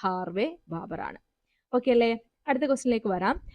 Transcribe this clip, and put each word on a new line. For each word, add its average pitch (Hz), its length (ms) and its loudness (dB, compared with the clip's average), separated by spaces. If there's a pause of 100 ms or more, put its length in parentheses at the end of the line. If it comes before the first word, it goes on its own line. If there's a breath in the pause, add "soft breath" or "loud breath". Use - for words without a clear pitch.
ഹാർവേ 185 560 -4 (120)
ബാബറാണ്. 165 480 -8 (560)
ഓക്കെ 254 180 2
അല്ലേ? 233 260 4 (300)
അടുത്ത 277 180 2
ക്വസ്റ്റിനിലേക്ക് 247 440 0
വരാം. 202 320 0 (140)